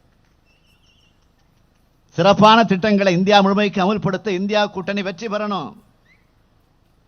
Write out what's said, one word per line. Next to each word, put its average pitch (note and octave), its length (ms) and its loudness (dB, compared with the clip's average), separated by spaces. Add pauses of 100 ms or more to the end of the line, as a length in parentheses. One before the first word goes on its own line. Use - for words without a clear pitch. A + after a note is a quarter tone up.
(2000)
சிறப்பான G3+ 540 4
திட்டங்களை G3 500 0
இந்தியா G3 280 4
முழுமைக்கு G3 400 0
அமுல்படுத்த F#3+ 460 -4
இந்தியா G3+ 380 -2
கூட்டணி G3+ 360 -8
வெற்றி G3 260 -10
பெறணும். G3 480 -8 (1300)